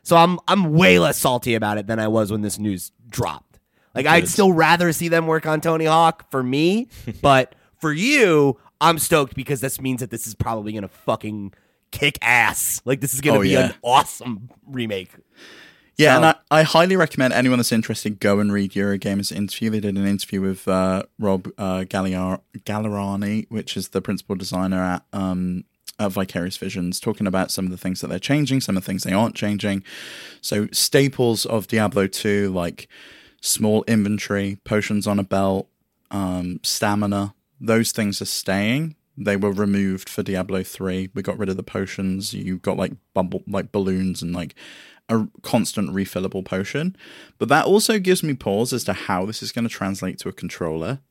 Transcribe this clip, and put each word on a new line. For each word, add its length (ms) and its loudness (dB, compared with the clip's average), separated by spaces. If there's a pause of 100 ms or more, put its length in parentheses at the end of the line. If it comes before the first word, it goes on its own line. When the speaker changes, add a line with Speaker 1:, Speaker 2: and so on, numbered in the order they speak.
Speaker 1:
So 160 4
I'm, 300 6
I'm 260 2
way 260 8
less 180 2
salty 380 0
about 220 0
it 100 -6
than 120 -2
I 80 0
was 240 2
when 100 -2
this 160 -4
news 340 -4 (180)
dropped. 500 -8 (340)
Like, 140 -2
I'd 140 8
Speaker 2:
Good. 80 -2
Speaker 1:
still 240 6
rather 380 4
see 180 -2
them 180 2
work 180 0
on 160 0
Tony 240 0
Hawk 460 4
for 100 0
me, 460 2 (180)
Speaker 2:
<laughs> 160 -10
Speaker 1:
but 320 4 (240)
for 160 -2
you, 640 4 (240)
I'm 160 6
stoked 380 0
because 260 -4
this 180 -4
means 200 -2
that 100 -6
this 160 -8
is 80 -10
probably 400 -4
gonna 140 -6
fucking 680 -6 (380)
kick 320 0
ass. 640 2
Like, 160 0
this 120 -4
is 80 -4
gonna 160 4
Speaker 2:
Oh, 60 4
Speaker 1:
be 80 2
Speaker 2:
yeah. 160 4
Speaker 1:
an 160 -6
awesome 680 0 (160)
remake. 460 -6 (840)
Speaker 2:
Yeah, 180 6
Speaker 1:
So 40 6
Speaker 2:
and 80 6
I, 100 6 (240)
I 40 6
highly 340 4
recommend 360 2
anyone 260 4
that's 120 0
interested, 480 -2
go 200 4
and 120 2
read 200 0
Eurogamer's 600 -2
interview. 380 -4
They 100 0
did 160 -2
an 120 0
interview 340 -2
with, 260 -4
uh, 360 2 (160)
Rob, 280 0 (100)
uh, 300 -2
Galliar-, 540 -2 (240)
Gallerani, 840 -4
which 280 -8
is 120 -8
the 120 -2
principal 340 -6
designer 460 -2
at, 320 -4
um, 520 -4 (340)
at 120 -2
Vicarious 460 -4
Visions, 420 -6
talking 280 -4
about 240 -2
some 140 -4
of 60 -4
the 60 -10
things 240 -6
that 60 -8
they're 100 -6
changing, 420 0
some 160 -2
of 80 -2
the 40 -10
things 160 -6
they 100 -2
aren't 220 0
changing. 480 -2 (580)
So 300 -2
staples 760 2
of 220 -2
Diablo 400 2
two, 440 0
like 360 -6 (540)
small 460 0
inventory, 760 0
potions 420 -2
on 140 0
a 40 -2
belt, 460 0 (400)
um, 540 -4
stamina, 720 -2 (260)
those 300 2
things 280 -2
are 60 -8
staying. 720 -2 (200)
They 220 0
were 140 0
removed 580 -2
for 140 -6
Diablo 400 -4
three. 500 -6
We 80 -6
got 160 -6
rid 120 -4
of 80 -2
the 60 -8
potions. 720 -6
You 240 -6
got, 200 -4
like, 160 -2 (200)
bubble, 340 -2
like, 240 -6
balloons 520 -2
and, 100 -6
like, 220 -8 (520)
a 200 0 (160)
constant 480 -2
refillable 520 -4
potion. 520 -4 (420)
But 120 -2
that 160 4
also 340 2
gives 240 0
me 100 -2
pause 400 -2
as 120 -4
to 80 -2
how 320 -2
this 180 -10
is 80 -10
gonna 180 -4
translate 500 -6
to 100 -8
a 40 -10
controller. 640 -6 (120)